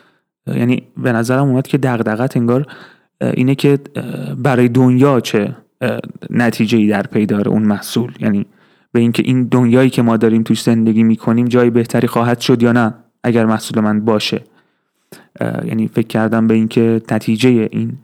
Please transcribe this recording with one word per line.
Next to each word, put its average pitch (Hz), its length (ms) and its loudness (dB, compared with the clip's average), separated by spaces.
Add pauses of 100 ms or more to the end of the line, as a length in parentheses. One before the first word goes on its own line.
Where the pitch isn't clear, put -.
(480)
اه، - 120 -4
یعنی 123 240 0 (140)
به 127 140 -2
نظرم 123 360 0
اومد 131 200 0
که 151 100 0
دغدغت 120 600 -2
انگار، 120 280 0 (560)
اه، 123 100 -2
اینه 127 240 0
که، 143 240 2 (160)
اه، - 400 -10
برای 123 320 2
دنیا 127 520 4
چه، 107 360 -2 (260)
اه، 117 180 -4 (300)
نتیجه‌ای 113 580 0
در 101 140 0
پی 107 240 -2
داره 104 220 -2
اون 107 160 0
محصول، 107 560 -2
یعنی 101 260 -2 (460)
به 120 80 0
اینکه 117 260 2
این 127 180 0
دنیایی 123 460 2
که 123 120 0
ما 113 160 2
داریم 113 260 2
توش 113 200 -2
زندگی 113 400 2
می‌کنیم 113 440 0
جای 120 220 2
بهتری 117 380 0
خواهد 117 320 0
شد 120 240 2
یا 120 80 4
نه 117 220 2 (300)
اگر 117 220 2
محصول 110 340 -2
من 107 260 0
باشه. 110 360 -2 (1000)
اه، 117 280 -6
یعنی 113 200 -2
فکر 113 200 -4
کردم 110 400 0
به 113 60 2
اینکه 113 480 0 (100)
نتیجه 110 600 0
این 117 320 -6